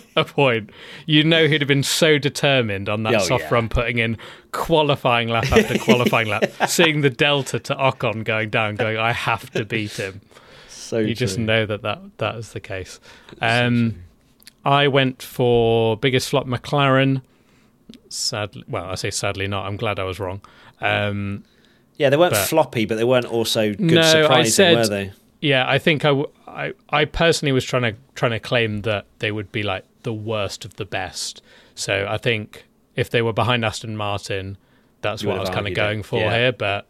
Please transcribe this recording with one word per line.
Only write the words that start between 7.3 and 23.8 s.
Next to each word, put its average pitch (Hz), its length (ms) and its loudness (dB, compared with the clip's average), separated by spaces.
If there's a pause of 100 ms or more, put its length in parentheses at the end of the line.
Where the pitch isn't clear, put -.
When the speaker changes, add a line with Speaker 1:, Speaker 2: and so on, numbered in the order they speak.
Speaker 1:
to - 160 -6
Ocon 131 480 -2
going 110 280 -4
down, 107 240 -2
going, 110 220 -2
"I 113 160 0
have - 380 -4
to 123 140 -4
beat 107 280 -6
him." 98 280 -10 (460)
Speaker 2:
So - 320 -6
Speaker 1:
You 110 160 -2
just 104 200 -2
Speaker 2:
true. 110 100 -4
Speaker 1:
know 110 200 2
that, 104 160 -6
that, 185 380 -8
that 110 160 -4
is 113 180 -14
the 110 60 -12
case. 95 400 -12 (320)
Speaker 2:
So - 100 -20
Speaker 1:
Um, 120 500 2
Speaker 2:
true. 95 100 -14 (640)
Speaker 1:
I 143 240 4
went 131 320 0
for 113 760 2
biggest 127 320 0
flop, 131 160 0
McLaren. 135 760 2 (880)
Sadly, 107 580 -6
well, 95 180 -6
I 92 100 -6
say 104 160 -4
sadly 98 360 -4
not. 98 180 -4
I'm 101 120 -6
glad 104 220 -4
I 95 40 -4
was 92 160 -6
wrong. 98 220 -6 (400)
Um, 101 600 -2 (540)
Speaker 2:
Yeah, 139 120 4
they 143 80 4
weren't 170 160 4
Speaker 1:
but 98 140 2
Speaker 2:
floppy, 139 380 2
but 113 100 -2
they 113 80 0
weren't 123 220 4
also 110 480 0
good 165 180 0